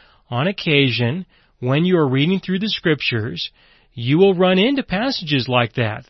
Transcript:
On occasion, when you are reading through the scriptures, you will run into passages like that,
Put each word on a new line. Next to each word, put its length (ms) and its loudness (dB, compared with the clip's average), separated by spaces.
On 160 -2
occasion, 800 0
when 260 0
you 140 4
are 100 4
reading 300 2
through 220 -4
the 80 -4
scriptures, 800 -4
you 260 0
will 160 6
run 240 2
into 260 0
passages 640 -4
like 260 0
that, 360 -4